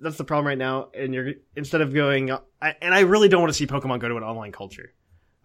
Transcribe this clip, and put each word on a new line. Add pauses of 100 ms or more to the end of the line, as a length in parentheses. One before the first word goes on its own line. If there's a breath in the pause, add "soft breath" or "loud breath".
that's
the
problem
right
now.
And
you're, (240)
instead
of
going, (300)
I,
and
I
really
don't
wanna
see
Pokemon
go
to
an
online
culture, (520)